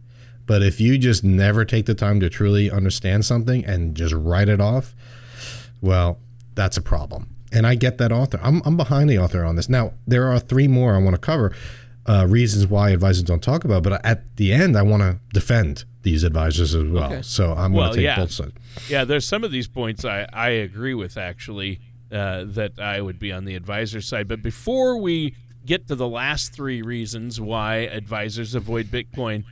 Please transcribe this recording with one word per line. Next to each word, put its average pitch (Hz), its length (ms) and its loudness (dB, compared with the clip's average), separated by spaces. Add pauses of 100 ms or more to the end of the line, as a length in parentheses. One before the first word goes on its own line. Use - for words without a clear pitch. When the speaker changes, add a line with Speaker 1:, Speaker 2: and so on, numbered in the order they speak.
(460)
Speaker 1:
But 104 160 4
if 98 180 2
you 123 160 6
just 123 280 4
never 98 420 4
take 110 180 0
the 110 100 0
time 104 260 2
to 90 100 2
truly 101 400 2
understand 95 560 0
something 120 400 0
and 85 280 -2
just 78 200 -2
write 85 340 2
it 101 140 4
off, 120 320 0 (840)
well, 90 380 2 (360)
that's 95 220 -2
a - 60 -2
problem. - 460 -2 (240)
And 113 140 4
I 123 80 4
get 123 240 0
that 117 140 2
author. 120 300 0
I'm, 143 220 2
I'm 160 120 2
behind 143 340 2
the 113 80 4
author 90 260 2
on 82 120 0
this. 85 120 -2
Now, 123 240 0 (140)
there 123 220 4
are 123 100 4
three 135 300 2
more 123 260 4
I 95 40 6
wanna 95 200 4
cover, 135 340 0 (540)
uh, 98 220 4
reasons 104 380 4
why 101 240 4
advisors 92 340 4
don't 85 180 0
talk 151 220 0
about, 95 180 2
but 95 220 0
at - 320 -2
the 98 160 2
end, 156 240 4
I 101 60 4
wanna 101 360 2 (140)
defend 95 520 0 (180)
these 80 220 2
advisors 78 500 0
as 80 100 0
well. 78 280 -2
Speaker 2:
Okay. 65 100 -8
Speaker 1:
So 90 300 0
I'm 90 200 0
gonna 95 40 4
Speaker 2:
Well, 151 180 2
Speaker 1:
take - 100 2
Speaker 2:
yeah. 139 120 0
Speaker 1:
both 92 160 -2
sides. - 200 -8 (360)
Speaker 2:
Yeah, 139 160 0
there's 135 220 0
some 220 180 -2
of 208 60 -4
these 127 180 -6
points 113 360 -6
I, 101 280 -6
I 117 180 -2
agree 113 440 -4
with, 98 240 -8
actually, 95 600 -10 (320)
uh, 98 340 -4
that 104 320 -6
I 101 220 -6
would 92 180 -8
be 98 140 -8
on 92 120 -10
the 95 120 -8
advisor 104 440 -8
side. 104 280 -6
But 110 140 -8
before 254 540 -2
we 165 380 -2 (300)
get 165 240 -4
to 147 80 -4
the 123 120 -4
last 131 460 -6
three 131 280 -6
reasons 117 580 -8
why 110 380 -4
advisors 110 760 -8
avoid 113 320 -4
Bitcoin, 113 640 -6